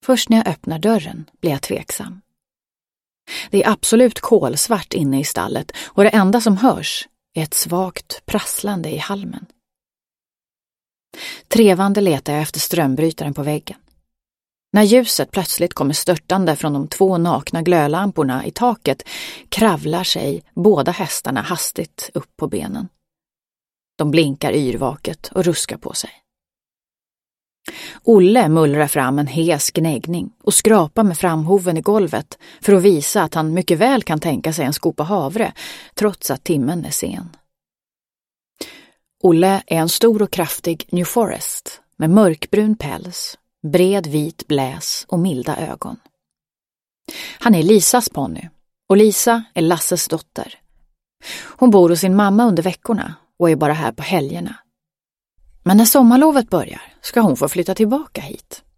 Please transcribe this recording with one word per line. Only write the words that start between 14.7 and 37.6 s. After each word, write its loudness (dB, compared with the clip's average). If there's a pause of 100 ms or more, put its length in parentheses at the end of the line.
När 6
ljuset 4
plötsligt -4
kommer -2
störtande 0
från -4
de -4
två 0
nakna -2
glödlamporna 0
i -6
taket -2 (460)
kravlar -2
sig -4 (100)
båda 2
hästarna -6
hastigt -8
upp -12
på -6
benen. -8 (1080)
De 0
blinkar 0
yrvaket -4
och 0
ruskar -2
på -12
sig. -10 (1900)
Olle 6
mullrar 2
fram -2
en -2
hes -2
gnäggning -4 (100)
och 0
skrapar 2
med 0
framhoven 0
i -2
golvet -2 (220)
för 4
att 4
visa 4
att -4
han -2
mycket 0
väl 2
kan -4
tänka -4
sig -4
en -2
skopa -4
havre, -2 (420)
trots -4
att -6
timmen -2
är -12
sen. -8 (1900)